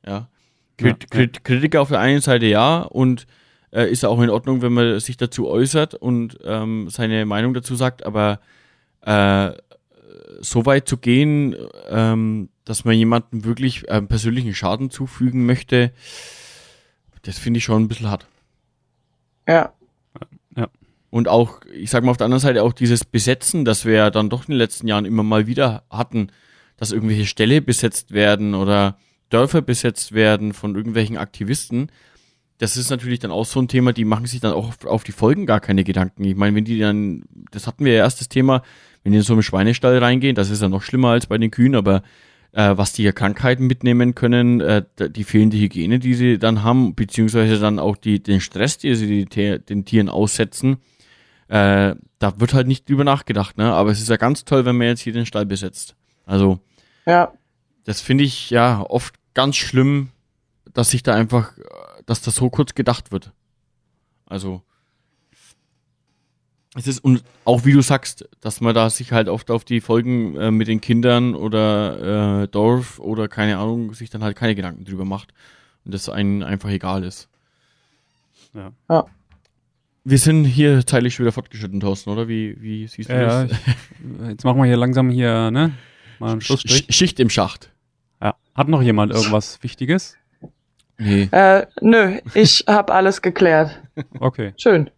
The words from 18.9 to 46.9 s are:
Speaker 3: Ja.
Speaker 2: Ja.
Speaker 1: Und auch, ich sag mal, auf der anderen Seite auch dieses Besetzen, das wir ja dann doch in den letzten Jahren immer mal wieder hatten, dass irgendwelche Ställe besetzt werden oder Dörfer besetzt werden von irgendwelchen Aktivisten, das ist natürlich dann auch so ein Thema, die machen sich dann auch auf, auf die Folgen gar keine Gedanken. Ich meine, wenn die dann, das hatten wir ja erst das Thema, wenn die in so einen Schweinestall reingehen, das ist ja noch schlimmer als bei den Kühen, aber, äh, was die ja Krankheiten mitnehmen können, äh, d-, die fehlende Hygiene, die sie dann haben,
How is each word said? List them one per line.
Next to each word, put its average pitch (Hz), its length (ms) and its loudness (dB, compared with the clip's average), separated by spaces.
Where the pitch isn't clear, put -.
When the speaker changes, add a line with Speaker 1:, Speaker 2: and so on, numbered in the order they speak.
Speaker 3:
Ja. 165 260 2
Speaker 2:
Ja. 117 120 -4
Speaker 1:
Und 117 200 -2
auch, 113 320 2
ich 90 160 -12
sag 120 140 0
mal, 123 80 2
auf 123 60 0
der 107 80 -2
anderen 127 160 2
Seite 127 220 2
auch 117 100 0
dieses 120 320 0
Besetzen, 127 600 -2
das 110 200 0
wir 113 80 2
ja 107 180 4
dann 107 180 -2
doch 123 120 -6
in - 100 -10
den 139 60 -2
letzten 113 300 -4
Jahren 104 180 -2
immer 110 180 -2
mal 107 240 0
wieder 123 420 -2
hatten, 113 380 -6
dass 107 160 -8
irgendwelche 107 340 -2
Ställe 120 360 2
besetzt - 500 -4
werden 104 420 2
oder 98 440 0
Dörfer 139 320 2
besetzt - 500 -4
werden 107 420 2
von 104 220 -8
irgendwelchen 110 420 -4
Aktivisten, 120 720 -6
das 113 160 -2
ist 123 140 -4
natürlich 123 300 -4
dann 101 120 -8
auch 104 140 -4
so - 160 -2
ein 127 60 0
Thema, 123 260 2
die 117 100 -2
machen 110 220 -2
sich 123 160 -8
dann 110 100 0
auch 98 180 -4
auf, - 160 -16
auf - 180 -2
die - 80 -14
Folgen 151 340 2
gar 104 140 2
keine 95 240 0
Gedanken. 92 400 -4
Ich 95 120 -2
meine, 101 200 2
wenn 107 100 0
die 113 140 -4
dann, 104 440 -2
das - 160 -12
hatten - 180 -4
wir 123 80 6
ja 113 60 6
erst 113 200 2
das - 100 -10
Thema, 131 340 2
wenn 101 80 2
die 107 80 6
in 104 40 4
so 113 100 2
einen 110 100 4
Schweinestall 120 560 2
reingehen, 127 360 2
das 101 140 0
ist 104 120 -2
ja 101 60 0
noch 98 140 -2
schlimmer 127 280 2
als 117 180 2
bei 104 100 -2
den 113 140 0
Kühen, 127 240 2
aber, 98 260 2
äh, 101 220 4
was 98 180 -2
die 113 100 -2
ja 101 80 4
Krankheiten 123 560 0
mitnehmen 123 480 2
können, 120 440 2
äh, 98 240 2
d-, 85 100 -4
die 107 140 -8
fehlende 107 340 4
Hygiene, 104 420 0
die 127 160 0
sie 120 240 2
dann 110 240 0
haben, 120 320 2